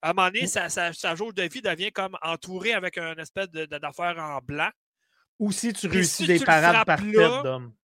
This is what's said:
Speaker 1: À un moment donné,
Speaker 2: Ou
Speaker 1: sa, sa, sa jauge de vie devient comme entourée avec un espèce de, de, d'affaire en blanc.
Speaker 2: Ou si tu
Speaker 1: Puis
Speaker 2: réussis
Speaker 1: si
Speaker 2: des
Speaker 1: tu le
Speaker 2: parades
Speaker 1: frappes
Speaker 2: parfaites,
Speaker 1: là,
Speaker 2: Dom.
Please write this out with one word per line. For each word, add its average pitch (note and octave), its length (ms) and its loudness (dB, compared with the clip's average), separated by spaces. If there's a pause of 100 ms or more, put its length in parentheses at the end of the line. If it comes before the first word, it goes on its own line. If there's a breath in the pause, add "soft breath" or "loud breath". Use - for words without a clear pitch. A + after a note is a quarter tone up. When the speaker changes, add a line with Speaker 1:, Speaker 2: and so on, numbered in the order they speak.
Speaker 1:
À D#3+ 100 -2
un - 20 2
moment F#3 140 4
donné, G#3 160 0
Speaker 2:
Ou C4+ 40 -2
Speaker 1:
sa, F3+ 220 -4
sa, E3+ 240 -2
sa E3+ 220 -4
jauge G#3+ 180 -8
de F#3 100 -4
vie F3 180 -6
devient F#3+ 300 -2
comme F#3+ 300 -6
entourée F3+ 520 -4
avec F#3 240 -4
un D#3+ 180 -6
espèce E3+ 340 -8
de, D#3+ 160 -8
de, D3 120 -12
d'affaire E3 400 -6
en D3+ 240 -6
blanc. C#3+ 280 -4 (720)
Speaker 2:
Ou G#3 120 0
si A3+ 220 -2
tu G3 140 -6
Speaker 1:
Puis F3 120 2
Speaker 2:
réussis F3 240 0
Speaker 1:
si E3 40 -2
Speaker 2:
des F3 80 6
Speaker 1:
tu E3 60 6
le C4+ 40 -2
Speaker 2:
parades E3 300 6
Speaker 1:
frappes A3 120 4
Speaker 2:
parfaites, G3+ 280 2
Speaker 1:
là, E3 280 6
Speaker 2:
Dom. B2+ 300 -6 (100)